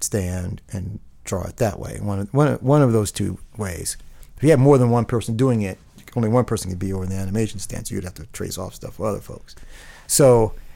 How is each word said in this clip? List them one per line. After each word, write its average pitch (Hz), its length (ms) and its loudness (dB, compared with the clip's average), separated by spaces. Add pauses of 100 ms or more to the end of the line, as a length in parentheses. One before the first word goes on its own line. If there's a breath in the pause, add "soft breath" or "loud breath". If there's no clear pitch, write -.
stand 92 600 -4 (100)
and 98 280 -8 (240)
draw 92 220 -6
it - 120 -12
that 113 220 -2
way. - 220 -10
One, 101 320 -4
one, 139 220 4
one 143 260 4
of 127 100 4
those 107 200 2
two 95 280 -6 (180)
ways. 98 380 -8 (420 soft breath)
If - 60 -6
you 143 80 6
had 143 80 6
more 139 180 8
than 123 120 4
one 117 160 2
person 113 300 -2
doing 123 280 2
it, 95 140 -4 (380)
only 113 140 0
one 120 160 4
person 104 260 -4
could 90 80 -6
be 95 140 -4
over 92 120 -4
the 95 100 -4
animation 95 440 -2
stand, 113 280 -8
so - 80 -8
you'd 98 80 -6
have 92 120 -10
to - 120 -14
trace 95 300 -10
off 92 160 -10
stuff - 220 -14
for 101 120 -6
other 101 120 -4
folks. - 360 -18 (520 loud breath)
So 120 460 6 (220 soft breath)